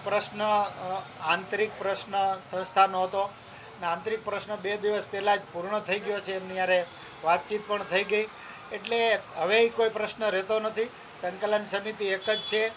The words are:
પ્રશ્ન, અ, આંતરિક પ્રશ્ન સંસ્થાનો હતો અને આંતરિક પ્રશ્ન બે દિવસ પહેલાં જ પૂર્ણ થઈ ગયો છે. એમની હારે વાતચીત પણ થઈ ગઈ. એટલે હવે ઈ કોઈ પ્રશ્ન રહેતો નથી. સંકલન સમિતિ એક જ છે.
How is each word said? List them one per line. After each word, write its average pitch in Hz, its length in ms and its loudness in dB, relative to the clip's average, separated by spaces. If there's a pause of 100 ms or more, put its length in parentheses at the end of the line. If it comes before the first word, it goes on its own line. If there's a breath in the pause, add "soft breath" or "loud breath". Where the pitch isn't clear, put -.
પ્રશ્ન, 208 400 0
અ, 190 580 0 (180)
આંતરિક 190 580 0
પ્રશ્ન 196 560 0 (160)
સંસ્થાનો 185 540 4
હતો 196 160 0
અને - 680 -6
આંતરિક 202 380 -2
પ્રશ્ન 202 320 -4
બે 202 200 -2
દિવસ 202 340 0
પહેલાં 202 280 2
જ - 20 -4 (120)
પૂર્ણ 190 260 -2
થઈ 202 220 -2
ગયો 202 200 -2
છે. 190 160 -4
એમની 185 220 -6
હારે 185 280 4 (360 loud breath)
વાતચીત 175 460 2
પણ 202 140 -2
થઈ 185 220 2
ગઈ. 208 240 0 (440 loud breath)
એટલે 220 460 2 (180)
હવે 185 220 4
ઈ 233 100 8
કોઈ 226 200 2
પ્રશ્ન 214 420 0
રહેતો 190 300 2
નથી. 220 240 -2 (380)
સંકલન 208 440 0
સમિતિ 208 380 -4
એક 190 260 0
જ 208 80 4
છે. 214 380 0